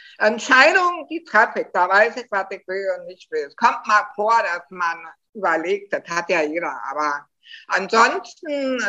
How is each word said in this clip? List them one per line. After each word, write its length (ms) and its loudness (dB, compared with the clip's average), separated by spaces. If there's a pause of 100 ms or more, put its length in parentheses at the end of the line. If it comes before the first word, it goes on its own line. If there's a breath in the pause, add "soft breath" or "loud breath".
(200 loud breath)
Entscheidungen, 920 4
die 160 -8
treffe 360 2
ich, 120 -6
da 160 2
weiß 260 4
ich, 160 -10
was 200 -2
ich 140 -14
will 200 -6 (120)
und 100 -16
nicht 220 -20
will. 160 -4
Es 120 -18
kommt 300 2
mal 180 2 (100)
vor, 260 2
dass 280 -4
man 280 -6 (360)
überlegt, 580 -2
das 160 -4
hat 220 -4
ja 120 0
jeder, 380 -6 (100)
aber 360 -4 (420 loud breath)
ansonsten, 1200 -2